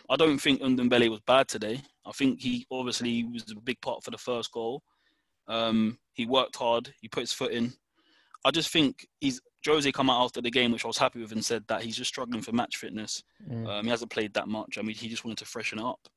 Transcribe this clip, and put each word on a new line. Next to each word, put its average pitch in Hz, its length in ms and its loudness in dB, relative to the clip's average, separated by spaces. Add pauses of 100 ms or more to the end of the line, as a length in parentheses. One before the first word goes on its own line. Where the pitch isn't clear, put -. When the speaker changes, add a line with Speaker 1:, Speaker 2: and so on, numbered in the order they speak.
Speaker 1:
I 131 80 2
don't 156 220 4
think 135 220 2
Ndombele 123 480 4
was 107 120 -6
bad 131 260 6
today. 110 340 -6 (240)
I 101 60 -12
think 127 300 0
he 123 300 -2
obviously 120 520 -2
was 117 280 -8
a 107 100 -14
big 120 200 -6
part 123 220 -6
for 123 80 -12
the 110 60 -10
first 117 340 -6
goal. 117 300 -6 (680)
Um, 113 500 0 (160)
he 120 120 -6
worked 127 320 2
hard. 117 440 0
He 110 60 -16
put 135 140 -6
his - 120 -4
foot - 180 -4
in. 120 220 -2 (680)
I 135 80 4
just 156 180 0
think 151 360 2 (140)
he's, 135 200 -2 (260)
Jose 151 260 2
come 135 180 2
out 123 160 4
after 120 160 -4
the 120 100 -2
game, 120 200 4
which 113 120 2
I 113 40 12
was 113 100 4
happy 127 240 4
with, 110 100 -10
and 107 140 -2
said 110 220 0
that 107 160 0
he's 113 120 -6
just 123 140 -4
struggling 120 320 -4
for 110 100 -10
match 117 260 0
fitness. - 460 -8 (260)
Speaker 2:
Mm. 113 180 -6
Speaker 1:
Um, 104 180 -4
he 117 60 0
hasn't 117 200 -2
played 107 220 -4
that 104 140 -2
much. 107 300 -6
I 104 40 -6
mean, 107 140 -6
he 113 120 -10
just 113 160 -10
wanted 113 140 -8
to 113 80 -12
freshen 113 340 -8
it 113 60 -4
up. - 140 -6 (180)